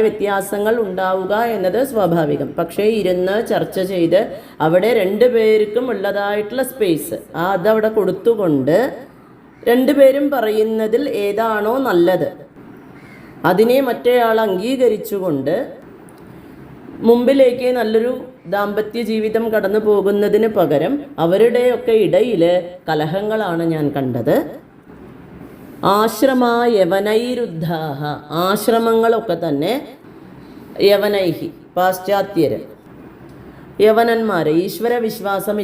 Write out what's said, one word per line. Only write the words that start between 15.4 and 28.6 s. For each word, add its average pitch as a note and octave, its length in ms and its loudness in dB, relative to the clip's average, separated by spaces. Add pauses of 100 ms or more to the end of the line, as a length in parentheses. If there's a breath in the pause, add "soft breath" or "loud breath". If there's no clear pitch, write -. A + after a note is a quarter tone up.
മുമ്പിലേക്ക് B3 680 4
നല്ലൊരു A3+ 340 0 (420)
ദാമ്പത്യ G#3 560 -4
ജീവിതം A3 440 -2
കടന്നു G#3 340 0
പോകുന്നതിന് G#3 680 2
പകരം D#3 360 2 (300)
അവരുടെയൊക്കെ A#3 720 2 (100)
ഇടയിൽ F#3 380 2 (460)
കലഹങ്ങളാണ് E3+ 840 -2
ഞാൻ D3+ 220 -2
കണ്ടത്. B2+ 400 0 (1600)
ആശ്രമാ A#3+ 560 2 (240)
യവനൈരുദ്ധാഹ, F3+ 1200 -2 (440)
ആശ്രമങ്ങളൊക്കെ A3+ 960 2